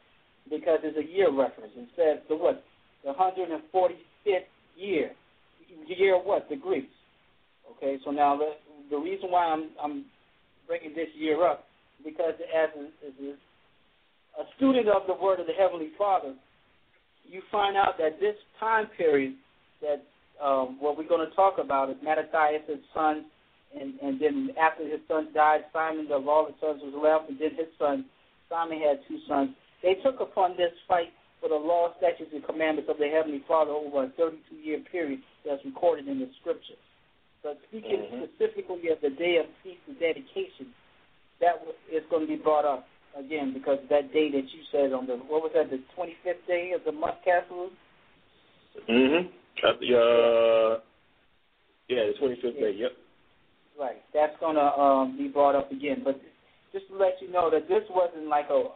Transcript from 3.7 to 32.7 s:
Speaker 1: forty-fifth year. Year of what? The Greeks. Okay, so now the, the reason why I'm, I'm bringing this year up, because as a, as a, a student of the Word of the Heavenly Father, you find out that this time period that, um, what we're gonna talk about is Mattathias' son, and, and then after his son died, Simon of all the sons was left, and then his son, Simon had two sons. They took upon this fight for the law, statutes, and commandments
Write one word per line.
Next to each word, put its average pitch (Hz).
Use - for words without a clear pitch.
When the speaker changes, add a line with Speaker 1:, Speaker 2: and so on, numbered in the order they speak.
Speaker 1:
forty-fifth -
year. 165
Year 185
of 180
what? 185
The 147
Greeks. 254
Okay, 139
so 147
now 143
the, 151
the 147
reason 185
why 175
I'm, 156
I'm 143
bringing 165
this 156
year 156
up, 151
because 156
as 160
a, 147
as 135
a, -
a -
student 254
of 196
the 185
Word 185
of 165
the 160
Heavenly 175
Father, 180
you 190
find 202
out 190
that 156
this 208
time 220
period 139
that, 147
um, 131
what 147
we're 156
gonna 165
talk 190
about 135
is 131
Mattathias' 151
son, 156
and, 262
and 139
then 143
after 160
his 151
son 156
died, 151
Simon 160
of 139
all 151
the 139
sons 151
was 139
left, 156
and 135
then 151
his 160
son, 139
Simon 165
had 147
two 156
sons. 139
They 185
took 254
upon 180
this 175
fight 170
for 165
the 156
law, 170
statutes, 170
and 139
commandments 156